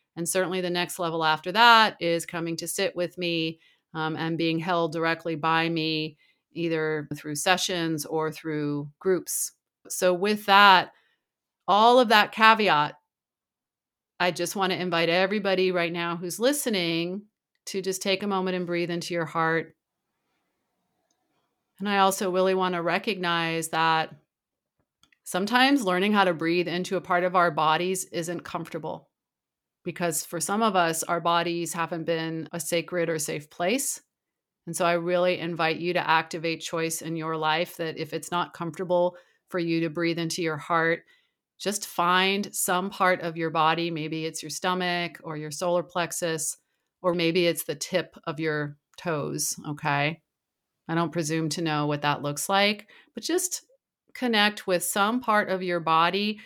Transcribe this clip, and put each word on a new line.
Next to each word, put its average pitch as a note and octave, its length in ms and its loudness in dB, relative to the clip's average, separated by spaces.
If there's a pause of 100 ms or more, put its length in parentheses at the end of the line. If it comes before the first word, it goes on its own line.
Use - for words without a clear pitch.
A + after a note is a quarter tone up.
(160)
And E3 120 -6
certainly F#3 320 0
the F3 80 -2
next F3 300 -2
level E3 260 -2
after D#3 280 0
that A3+ 480 8
is E3+ 260 0
coming E3 300 -4
to E3+ 100 -8
sit F#3 300 -2
with F3 200 -4
me, E3 440 -2 (340)
um, D#3 220 -2
and E3 200 -2
being E3 220 0
held E3+ 340 0
directly E3 440 -2
by D#3+ 320 0
me, D#3 480 -2 (360)
either D#3 640 -2
through D3 220 -10
sessions E3 680 0
or D#3 280 -2
through D3 640 -4
groups. - 540 -2 (360)
So F3+ 240 2
with G#3 340 -2
that, G3 440 8 (800)
all A3+ 320 8
of A#3 80 4
that G#3+ 240 6
caveat, G#3 600 4 (1200)
I F3+ 140 2
just F3 240 -4
want F#3 160 0
to D#3 80 -2
invite E3+ 280 0
everybody F#3 600 2
right E3+ 220 0
now E3+ 240 -4
who's F3 240 -8
listening F#3+ 840 0 (440)
to G3 140 -6
just F#3 220 -4
take G3 220 0
a - 20 -2
moment F#3 300 -2
and F3+ 100 -4
breathe F3 240 -4
into E3+ 240 -6
your E3+ 120 -2
heart. D#3+ 500 -2 (2000)
And G3 100 -4
I G3+ 100 2
also F#3+ 340 4
really F#3 220 4
want F#3 200 0
to E3+ 80 -2
recognize E3+ 840 -2
that D#3+ 440 2 (1160)
sometimes B3 540 4
learning F#3 300 2
how G3+ 100 6
to F3+ 100 4
breathe E3 360 0
into F3+ 280 -4
a E3+ 40 -2
part F3 240 0
of F3+ 100 0
our F3 160 6
bodies D#3+ 600 0
isn't E3+ 320 -6
comfortable, E3 640 -10 (760)
because E3+ 420 -4
for E3+ 140 -10
some G#3 240 -2
of G#3 140 2
us, E3 260 2
our E3+ 180 -2
bodies E3+ 520 0
haven't E3 320 -4
been D#3+ 480 -4
a E3+ 80 -6
sacred E3+ 480 -2
or E3 100 0
safe D3+ 320 -6
place. G#3+ 500 -2 (640)
And E3 100 -8
so F3+ 80 0
I E3+ 80 4
really F3 480 2
invite E3 380 -2
you F3 160 -2
to E3+ 140 -2
activate D#3+ 520 0
choice E3 420 -4
in E3 140 -6
your D#3+ 200 -4
life, D#3 420 -2
that E3 200 -6
if D#3 140 -8
it's - 180 -8
not F3 240 -4
comfortable F3 640 0 (320)
for F#3 100 -4
you E3 220 0
to E3 100 -2
breathe E3+ 300 -2
into E3 220 -4
your D#3 160 -2
heart, E3 420 0 (580)
just G#3 300 -6
find F#3 640 0
some F#3 340 -2
part F#3 320 2
of E3 160 -6
your E3 140 -2
body. E3 400 2
Maybe D#3 360 -6
it's D#3+ 180 -8
your D3+ 60 -12
stomach F3 760 -4
or D#3+ 120 -10
your D3+ 140 -10
solar F3 320 0
plexus, E3 720 -4 (460)
or F3 120 2
maybe E3+ 320 2
it's E3 180 -2
the D3+ 100 -6
tip - 420 -4 (120)
of D3+ 100 -6
your D3+ 380 -2 (200)
toes, D3+ 600 -4 (140)
okay? D3 500 -2 (640)
I E3 80 -4
don't E3 160 0
presume D#3+ 380 -2
to E3+ 140 -4
know D3+ 260 0
what D3 140 -2
that D3 200 0
looks C#3+ 260 -6
like, G#3 400 2 (260)
but A3+ 100 -12
just - 380 -2 (540)
connect G#3 500 0
with F3 160 2
some G#3+ 380 0
part G#3 300 2
of F#3 120 -2
your F3 160 -2
body F3+ 680 2